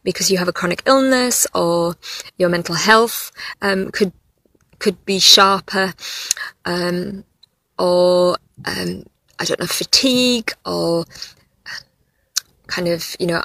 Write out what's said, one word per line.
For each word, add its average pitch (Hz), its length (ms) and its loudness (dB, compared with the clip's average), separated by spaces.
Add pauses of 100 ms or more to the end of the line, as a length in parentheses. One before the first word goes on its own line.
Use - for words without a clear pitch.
because - 260 -4
you 190 100 2
have 175 100 -2
a 175 40 -2
chronic - 340 -4
illness 262 680 2
or 170 400 0 (420)
your 180 120 2
mental 175 260 -2
health, 220 560 2 (320)
um, 196 300 -2
could, 190 200 0 (680)
could - 240 -2
be 196 160 -2
sharper, 190 760 4 (680)
um, 180 600 -4 (540)
or, 180 580 4 (280)
um, 180 400 -6 (340)
I 165 60 -6
don't - 160 -2
know, 175 60 -2
fatigue 247 840 0 (140)
or 170 380 -2 (1600)
kind 180 220 -4
of, 170 320 -4
you 180 60 -2
know, 170 180 0